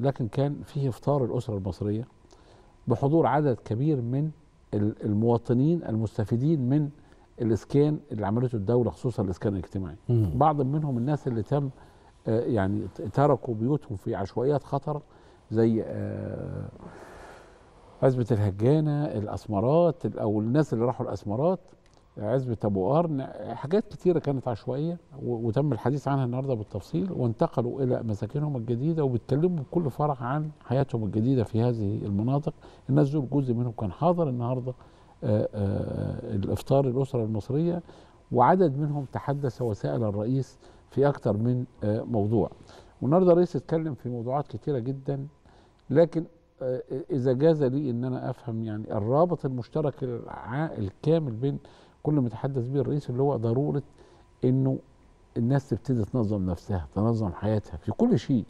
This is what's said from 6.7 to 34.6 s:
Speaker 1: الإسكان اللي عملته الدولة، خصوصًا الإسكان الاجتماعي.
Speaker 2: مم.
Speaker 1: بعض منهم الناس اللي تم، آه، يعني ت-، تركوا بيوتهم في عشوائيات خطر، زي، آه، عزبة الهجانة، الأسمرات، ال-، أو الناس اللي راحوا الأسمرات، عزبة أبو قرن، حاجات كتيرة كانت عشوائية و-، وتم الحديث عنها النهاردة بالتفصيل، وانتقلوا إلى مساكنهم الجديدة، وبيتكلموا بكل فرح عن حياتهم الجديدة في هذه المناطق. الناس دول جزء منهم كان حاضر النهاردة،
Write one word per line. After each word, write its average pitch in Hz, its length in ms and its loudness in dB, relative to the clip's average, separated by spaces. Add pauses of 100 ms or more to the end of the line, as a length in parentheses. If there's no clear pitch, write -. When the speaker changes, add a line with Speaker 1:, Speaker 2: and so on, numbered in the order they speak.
Speaker 1:
الإسكان 143 560 2 (140)
اللي 107 140 -2
عملته 120 300 0
الدولة، 110 340 2
خصوصًا 117 320 -4
الإسكان 98 300 -2
الاجتماعي. 95 440 -6 (120)
Speaker 2:
مم. 110 260 4
Speaker 1:
بعض 147 280 2
منهم 143 360 -2
الناس 139 300 -2
اللي 113 140 -2
تم، 139 280 0 (560)
آه، 143 140 2
يعني 101 540 0
ت-، - 80 -12
تركوا 131 520 2
بيوتهم 117 420 -2
في 110 180 -6
عشوائيات 120 500 -2
خطر، 147 380 -6 (480)
زي، 113 360 4
آه، 101 840 -8 (1300)
عزبة 127 280 4
الهجانة، 131 720 2
الأسمرات، 117 1000 0
ال-، - 120 -4
أو 107 220 0
الناس 127 320 2
اللي 117 120 0
راحوا 123 220 -2
الأسمرات، 117 540 -2 (580)
عزبة 117 460 -2
أبو 98 280 2
قرن، 151 340 0 (280)
حاجات 185 340 -2
كتيرة 180 300 2
كانت 135 300 -2
عشوائية 143 500 -4 (240)
و-، 120 100 -2 (140)
وتم 135 260 2
الحديث 131 360 0
عنها 139 160 2
النهاردة 127 300 -2
بالتفصيل، 156 580 -6
وانتقلوا 123 680 0
إلى 123 200 0
مساكنهم 123 540 -4
الجديدة، 127 480 0
وبيتكلموا 139 600 0
بكل 170 260 -2
فرح 143 320 -2
عن 151 280 -2 (140)
حياتهم 120 400 0
الجديدة 110 400 2
في 113 180 0
هذه 113 440 0
المناطق. 113 480 0 (360)
الناس 139 200 4
دول 143 200 -2
جزء 135 240 0
منهم 120 180 -2
كان 104 200 -4
حاضر 170 360 0
النهاردة، 123 460 -4 (500)